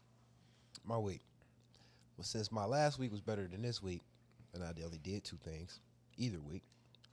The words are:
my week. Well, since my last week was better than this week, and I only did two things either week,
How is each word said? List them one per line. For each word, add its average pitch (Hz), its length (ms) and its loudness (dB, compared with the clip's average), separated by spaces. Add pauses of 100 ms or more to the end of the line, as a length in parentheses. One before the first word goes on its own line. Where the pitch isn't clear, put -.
(840)
my 117 120 2
week. 101 260 0 (960)
Well, - 80 -8
since 110 280 0
my 107 120 2
last 139 360 6
week 123 100 2
was 104 100 -2
better 101 280 0
than 92 140 -4
this 117 200 0
week, 90 220 -2 (500)
and 90 80 -4
I 85 60 -2 (160)
only 82 140 -6
did 95 260 -4
two - 140 -6
things 80 420 -8 (360)
either 107 240 0
week, 76 220 -8 (500)